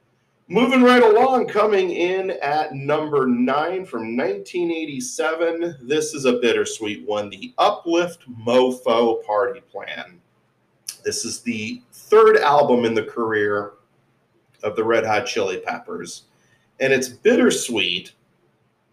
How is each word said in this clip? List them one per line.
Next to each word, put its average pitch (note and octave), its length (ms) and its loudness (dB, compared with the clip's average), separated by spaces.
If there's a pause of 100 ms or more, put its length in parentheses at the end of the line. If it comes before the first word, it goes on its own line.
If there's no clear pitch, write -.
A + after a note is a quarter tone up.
(480)
Moving B3 360 4
right B3 180 8
along, A3+ 460 4
coming G3+ 420 2
in F#3 400 -2 (140)
at C#3+ 320 -2
number C#3+ 500 -2
nine C#3 580 0
from A2+ 320 -8
nineteen F3 560 -4
eighty-seven, D#3+ 1120 -4
this D3+ 320 -4
is C3+ 120 -6
a B2 80 4
bittersweet G#2+ 720 -2
one, G#2 240 -4
the G#2+ 260 -16
Uplift F3 760 0
Mofo A#2 920 2
Party G2 360 -2
Plan. F2 600 -14 (840)
This G#2 220 -6
is - 160 -10
the A2+ 400 -8 (100)
third G#3+ 460 4
album C#3 480 2
in A2+ 80 0
the G#2+ 120 -2
career G#2 640 -2 (920)
of G#2+ 140 -6
the A2+ 80 -2
Red A2+ 200 2
Hot G#2+ 220 -2
Chili F#2+ 320 -4
Peppers, - 680 -12 (540)
and C3+ 140 2
it's B2+ 160 0
bittersweet A2 1000 0 (800)